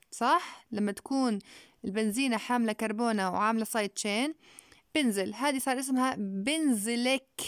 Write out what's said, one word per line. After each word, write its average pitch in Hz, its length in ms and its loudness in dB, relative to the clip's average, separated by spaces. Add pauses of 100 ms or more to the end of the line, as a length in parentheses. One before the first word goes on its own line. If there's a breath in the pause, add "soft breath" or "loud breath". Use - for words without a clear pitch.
(100)
صح؟ - 600 0
لما 208 220 -2
تكون 254 460 -2 (460 loud breath)
البنزينة 220 520 0
حاملة 226 360 0
كربونة 214 580 0
وعاملة 214 340 2
سايد 208 260 -2
تشين، 233 440 -2 (600 loud breath)
بنزل. 208 400 2
هذه 262 240 0
صار 262 200 0
اسمها 262 400 0
بنزليك 240 1300 0